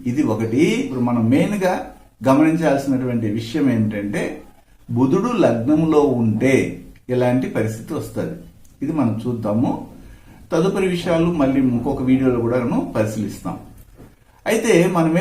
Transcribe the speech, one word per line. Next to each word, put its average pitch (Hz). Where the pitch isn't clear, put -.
ఇది 143
ఒకటి. 110
ఇప్పుడు 127
మనం 120
మెయిన్గా 185
గమనించాల్సినటువంటి 135
విషయం 139
ఏమిటంటే 107
బుధుడు 139
లగ్నంలో 147
ఉంటే 113
ఎలాంటి 123
పరిస్థితి 110
వస్తది, -
ఇది 156
మనం 113
చూద్దాము. 113
తదుపరి 185
విషయాలు 170
మళ్ళీ 135
ఇంకొక 131
వీడియోలో 127
కూడాను 123
పరిశీలిస్తాం. 104
అయితే 226
మనం 165